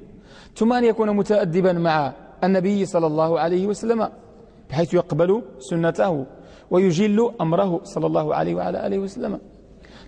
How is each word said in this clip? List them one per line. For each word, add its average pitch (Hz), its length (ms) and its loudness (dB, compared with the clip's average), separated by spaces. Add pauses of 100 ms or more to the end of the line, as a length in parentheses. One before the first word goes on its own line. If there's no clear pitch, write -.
(540)
ثم 226 180 2
أن 247 120 2
يكون 220 320 2
متأدبا 190 560 2
مع 156 400 0 (320)
النبي 190 420 2
صلى 165 200 0
الله 160 340 2
عليه 180 260 0
وسلم، 214 420 -2 (600)
بحيث 165 240 0
يقبل 175 480 2 (160)
سنته 165 680 -2 (440)
ويجل 202 600 2 (100)
أمره 170 420 0
صلى 160 240 -4
الله 156 280 0
عليه 165 200 -2
وعلى 180 320 -4
آله 196 120 -2
وسلم، 196 400 -8 (680)